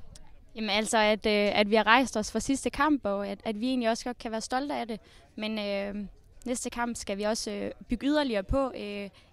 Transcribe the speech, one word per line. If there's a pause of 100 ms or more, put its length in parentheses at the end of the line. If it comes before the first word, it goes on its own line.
(540)
Jamen
altså,
at,
øh,
at
vi
har
rejst
os
fra
sidste
kamp,
og
at,
at
vi
egentlig
også
godt
kan
være
stolte
af
det. (360)
Men,
øh, (400)
næste
kamp
skal
vi
også,
øh, (180)
bygge
yderligere
på.
Øh, (240)